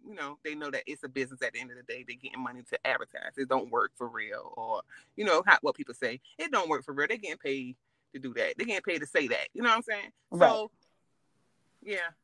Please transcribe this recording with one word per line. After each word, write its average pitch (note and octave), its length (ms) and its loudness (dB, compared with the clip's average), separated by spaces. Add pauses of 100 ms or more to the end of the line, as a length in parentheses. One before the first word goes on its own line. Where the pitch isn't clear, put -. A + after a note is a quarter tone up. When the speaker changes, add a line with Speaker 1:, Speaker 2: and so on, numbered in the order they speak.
Speaker 1:
you G#3+ 80 -16
know, D3 280 -8
they D3+ 120 -6
know D3 160 -6
that C3+ 160 -4
it's D3+ 160 -10
a C#3+ 60 -10
business C3 320 -6
at A#2+ 120 -2
the A#2 60 -8
end B2+ 120 -10
of B2 60 -18
the B2 60 -20
day. A#2+ 240 -10
They're B2 80 -12
getting B2+ 260 -12
money B2 280 -8
to - 180 -4
advertise. - 500 -4
It C3 120 -2
don't C3 200 2
work A#2 280 2
for B2 100 -6
real. G#2+ 480 -10
Or, A2 260 -4 (360)
you G#3 80 -2
know, F3+ 200 6
how, F#3 160 10
what - 140 2
people C3+ 180 -10
say. B2 280 -2 (180)
It D#4 120 -4
don't F#3+ 180 2
work C#3 160 2
for D3 80 -8
real. C#3+ 140 2
They're A#3 100 -2
getting F3+ 200 -8
paid C3+ 380 -4 (380)
to C#3 60 -12
do C3 160 -8
that. A2 220 0
They're - 80 -2
getting G#3 160 -2
paid E3+ 180 -2
to D3 80 -4
say D3+ 200 2
that. - 260 0
You G#3 80 -8
know A#3+ 80 4
what A3+ 80 8
I'm A#3+ 60 -4
saying? G#3 280 -6 (200)
Speaker 2:
Right. F3 180 10
Speaker 1:
So, A3 220 0 (1120)
yeah. G3+ 140 -4 (260)